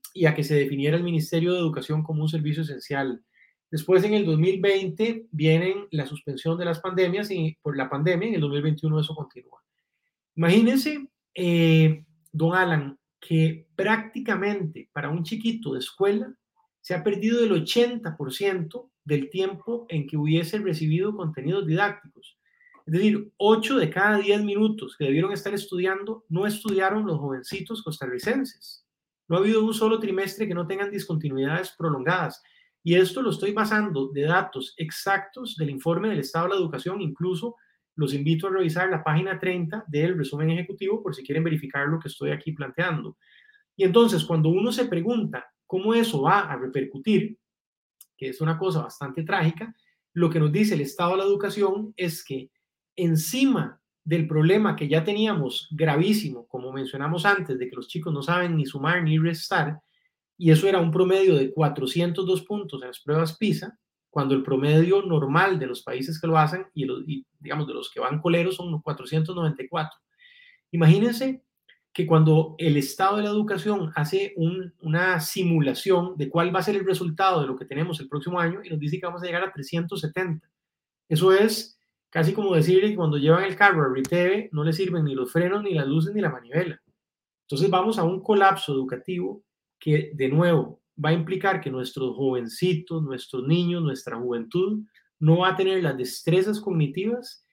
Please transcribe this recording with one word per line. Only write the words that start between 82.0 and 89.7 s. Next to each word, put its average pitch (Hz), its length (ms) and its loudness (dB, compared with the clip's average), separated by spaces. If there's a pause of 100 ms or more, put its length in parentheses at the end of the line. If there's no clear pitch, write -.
casi 165 240 2
como 196 220 0
decirle 185 340 6
que 208 60 -2
cuando 156 220 0
llevan 160 260 4
el 185 120 -4
carro 190 280 6
a 131 100 0
Riteve 180 580 0
no 147 120 -2
le 160 100 2
sirven 175 320 0
ni 139 80 -2
los 127 180 -4
frenos, 185 300 0
ni 196 140 -2
las 139 120 0
luces, 160 280 0
ni 208 60 0
la 160 100 0
manivela. 131 500 -4 (600)
Entonces 180 260 0
vamos 208 300 2
a 170 40 2
un 185 200 0
colapso 196 500 4
educativo 175 680 -6 (340)